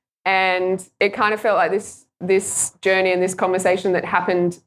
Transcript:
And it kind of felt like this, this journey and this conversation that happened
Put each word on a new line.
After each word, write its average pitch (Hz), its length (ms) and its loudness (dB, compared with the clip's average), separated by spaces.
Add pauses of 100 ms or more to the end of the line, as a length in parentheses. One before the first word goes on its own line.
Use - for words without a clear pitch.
(240)
And 185 600 0 (140)
it 202 100 2
kind 214 220 0
of 214 80 -4
felt 208 160 2
like 170 140 2
this, - 360 -6 (140)
this 190 520 0 (100)
journey 185 300 2
and 180 100 0
this 185 120 0
conversation 185 580 0
that - 120 0
happened 180 600 -2